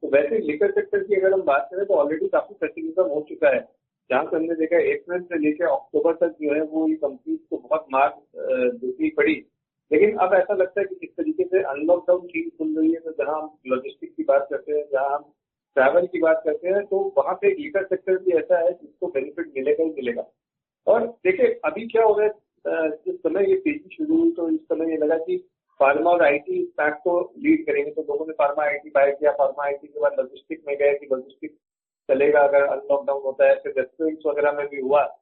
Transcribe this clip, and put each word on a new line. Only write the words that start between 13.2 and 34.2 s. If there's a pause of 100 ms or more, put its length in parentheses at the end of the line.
हम (100)
लॉजिस्टिक
की
बात
करते
हैं,
जहाँ
हम (520)
ट्रैवल
की
बात
करते
हैं,
तो
वहाँ
पे
लिकर
सेक्टर
भी
ऐसा
है
जिसको
बेनिफिट
मिलेगा
ही
मिलेगा। (640)
और
देखिए,
अभी
क्या
हो
रहा
है, (340)
अ, (100)
जिस
समय
ये
तेजी
शुरू
हुई,
तो
इस
समय
ये
लगा
कि (300)
फार्मा
और
आईटी
इस
पैक
को
लीड
करेंगे।
तो
लोगों
ने
फार्मा
आईटी
बाय
किया,
फार्मा
आईटी
के
बाद
लॉजिस्टिक
में
गए
कि
लॉजिस्टिक (600)
चलेगा
अगर
अनलॉकडाउन
होता
है,
फिर
रेस्टोरेंट्स